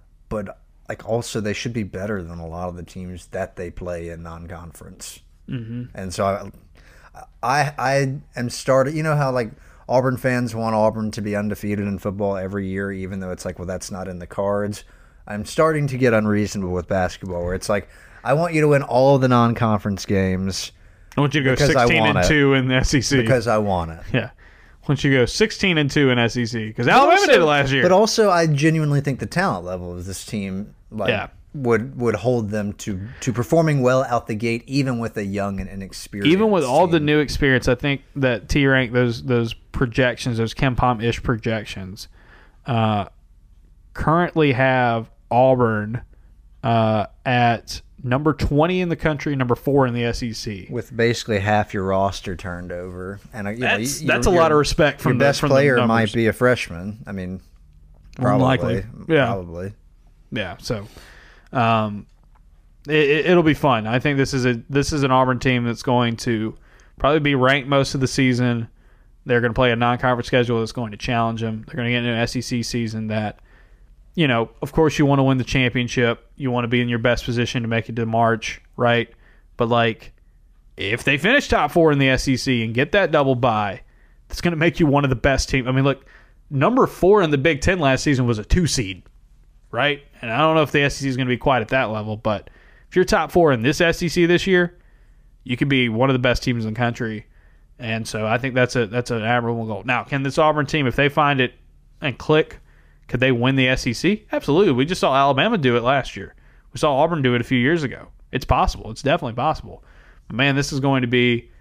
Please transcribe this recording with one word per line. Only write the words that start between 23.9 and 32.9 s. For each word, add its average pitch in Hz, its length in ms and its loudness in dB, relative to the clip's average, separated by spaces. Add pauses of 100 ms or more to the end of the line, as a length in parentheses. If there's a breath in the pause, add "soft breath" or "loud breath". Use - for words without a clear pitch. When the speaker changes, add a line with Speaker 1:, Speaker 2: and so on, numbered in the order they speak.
Speaker 1:
it. 82 80 -14 (140)
Speaker 2:
Yeah. 120 160 -2 (540 soft breath)
I - 40 -20
want 143 160 -2
you 147 80 2
to 135 60 2
go 120 80 4
sixteen 196 520 0
and 143 120 0
two 143 220 2
in 123 80 2
S 117 180 0
E 120 80 -2
C, 110 280 -6
'cause 117 120 -4
Speaker 1:
But 151 80 4
Speaker 2:
Alabama 320 280 6
Speaker 1:
also, 349 100 2
Speaker 2:
did 208 100 6
it 165 40 4
last 143 260 2
year. 135 100 2
Speaker 1:
but 175 120 4
also, 214 360 4
I 170 160 2
genuinely 151 560 2
think 139 180 -4
the 110 60 -8
talent 123 400 -2
level 90 320 -8
of 90 80 -10
this 95 200 -12
team, 98 500 -8 (160)
like, 107 180 -4
Speaker 2:
Yeah. 104 180 -4 (260)
Speaker 1:
would, 127 440 -2
would 117 180 0
hold 113 340 0
them 101 240 -4
to, 98 260 -8 (220)